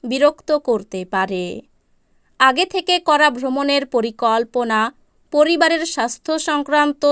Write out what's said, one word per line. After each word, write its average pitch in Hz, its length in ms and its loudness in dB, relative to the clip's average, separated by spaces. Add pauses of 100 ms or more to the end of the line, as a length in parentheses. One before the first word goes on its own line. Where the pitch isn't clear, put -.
বিরক্ত 269 460 -2 (160)
করতে 196 360 -4 (100)
পারে। 190 340 -4 (920)
আগে 262 260 4
থেকে 359 340 -2
করা 302 300 2
ভ্রমণের 277 560 -2
পরিকল্পনা 226 960 -2 (540)
পরিবারের 320 520 2
স্বাস্থ্য 240 540 -4
সংক্রান্ত 294 720 -2